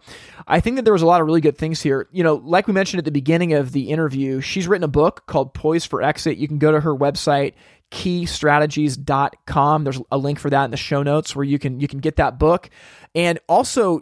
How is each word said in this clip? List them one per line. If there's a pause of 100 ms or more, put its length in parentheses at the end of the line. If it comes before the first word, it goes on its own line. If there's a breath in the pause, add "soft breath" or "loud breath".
(480 loud breath)
I
think
that
there
was
a
lot
of
really
good
things
here.
You
know,
like
we
mentioned
at
the
beginning
of
the
interview,
she's
written
a
book
called
Poised
for
Exit.
You
can
go
to
her
website, (380 soft breath)
key
strategies
dot (100)
com.
There's (100)
a
link
for
that
in
the
show
notes
where
you
can,
you
can
get
that
book. (420 loud breath)
And
also,